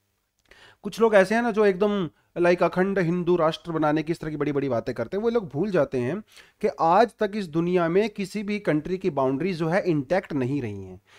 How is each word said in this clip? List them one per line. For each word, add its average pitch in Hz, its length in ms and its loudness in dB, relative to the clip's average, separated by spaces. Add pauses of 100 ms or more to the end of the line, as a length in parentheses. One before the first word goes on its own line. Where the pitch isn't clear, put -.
(840)
कुछ 202 180 -6
लोग 220 140 4
ऐसे 190 200 6
हैं 233 80 2
ना 240 80 0
जो 208 160 2
एकदम 196 440 0 (280)
लाइक 175 240 4
अखंड 185 360 0
हिंदू 175 380 0
राष्ट्र 165 360 0
बनाने 156 300 0
की 156 100 -4
इस - 80 -8
तरह 156 100 -8
की 151 60 -8
बड़ी-बड़ी 143 320 -2
बातें 120 260 -2
करते 143 220 -6
हैं। 214 80 -4
वो 233 60 2
लोग 226 180 -2
भूल 170 220 -4
जाते 143 280 0
हैं 147 240 -4 (380)
कि 202 80 0 (120)
आज 185 380 4
तक 208 160 -2
इस 208 120 -6
दुनिया 170 420 0
में 202 220 2
किसी 208 320 -8
भी 208 160 -4
कंट्री 175 400 -2
की 185 120 -4
बाउंड्री 139 420 -2
जो 160 160 -2
है 185 140 2
इंटैक्ट 175 500 -2
नहीं 139 300 -2
रही 101 220 -10
हैं। 92 160 -18 (180)